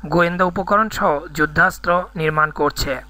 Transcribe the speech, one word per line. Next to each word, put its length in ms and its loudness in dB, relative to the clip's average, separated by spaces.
গোয়েন্দা 380 2
উপকরণ 440 0
সহ 320 0
যুদ্ধাস্ত্র 560 0
নির্মাণ 340 0
করছে। 440 -2